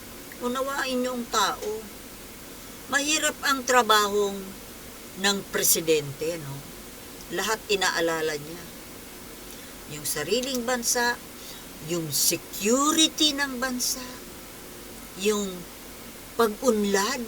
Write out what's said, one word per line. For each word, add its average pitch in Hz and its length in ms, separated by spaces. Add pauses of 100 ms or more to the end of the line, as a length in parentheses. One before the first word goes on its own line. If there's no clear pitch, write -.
(400)
Unawain 262 560
niyo 254 160
ang 240 160
tao. 208 420 (1160)
Mahirap 294 560
ang 269 240
trabahong 208 720 (800)
ng 202 180 (140)
presidente, 160 880
no? 139 160 (800)
Lahat 220 320
inaalala 165 640
niya. 156 300 (1300)
Yung 151 160
sariling 240 560
bansa, 240 560 (720)
yung 165 160
security 277 1300
ng 269 240
bansa, 254 460 (1120)
yung 202 320 (880)
pag-unlad 214 880